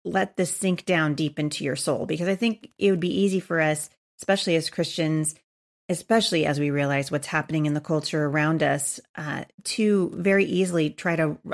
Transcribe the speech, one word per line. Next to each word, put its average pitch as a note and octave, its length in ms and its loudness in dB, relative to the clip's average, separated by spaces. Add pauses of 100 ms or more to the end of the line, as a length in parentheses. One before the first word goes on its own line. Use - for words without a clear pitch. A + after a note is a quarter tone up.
let F#3+ 340 -2
this F3 180 0
sink F3+ 300 -2
down D#3 300 2
deep D3+ 220 -2
into D3+ 280 -4
your C3 100 -2
soul, - 300 -2
because F3 240 -2
I G3 60 2
think A3+ 440 -2
it G3 120 4
would F3+ 80 2
be F3+ 240 0
easy F#3+ 180 2
for E3 180 -2
us, D#3 300 0 (300)
especially F#3+ 360 0
as D#3+ 140 0
Christians, D#3 680 -2 (540)
especially F#3 560 2
as D3 160 0
we D3 80 2
realize C#3 420 0
what's C#3+ 160 -4
happening D#3 380 0
in D3 80 0
the D3+ 80 -2
culture D3+ 440 -2
around D3+ 380 2
us, C#3+ 380 -2 (160)
uh, D3 260 -8 (220)
to G#3 500 2
very G3 300 4
easily F3 440 2
try E3+ 280 -4
to, D#3 200 0 (160)